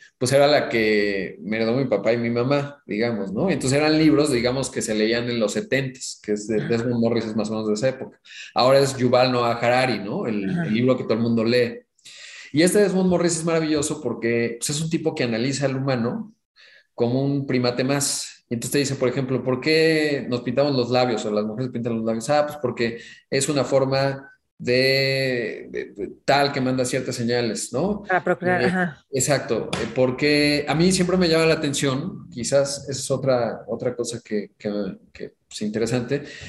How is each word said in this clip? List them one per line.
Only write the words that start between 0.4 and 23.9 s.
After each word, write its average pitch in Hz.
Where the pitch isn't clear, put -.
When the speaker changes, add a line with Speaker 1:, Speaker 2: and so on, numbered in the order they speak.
Speaker 1:
la 143
que 104
me 104
heredó 113
mi 135
papá 110
y 120
mi 117
mamá, 139
digamos, 104
¿no? 175
Entonces 135
eran 156
libros, 147
digamos, 123
que 120
se 110
leían 113
en 120
los 104
setentas, 127
que 104
es 104
de 107
Speaker 2:
Ajá. -
Speaker 1:
Desmond 117
Morris, 113
es 110
más 107
o 110
menos 110
de 107
esa 127
época. -
Ahora 131
es 131
Yuval 123
Noah 120
Harari, 120
¿no? 113
El, 104
Speaker 2:
Ajá. 85
Speaker 1:
el 104
libro 127
que -
todo 113
el 113
mundo 117
lee. 117
Y 156
este 185
Desmond 185
Morris 170
es 160
maravilloso 156
porque, 117
pues, -
es 151
un 160
tipo 160
que 143
analiza 127
al 131
humano 120
como 123
un 143
primate 127
más. -
Y 120
entonces -
te 143
dice, 131
por 123
ejemplo, 131
"¿Por 127
qué 156
nos 123
pintamos 135
los 120
labios 123
o 107
las 104
mujeres 123
pintan 117
los 110
labios?". 113
"Ah, 147
pues -
porque 117
es 135
una 143
forma 135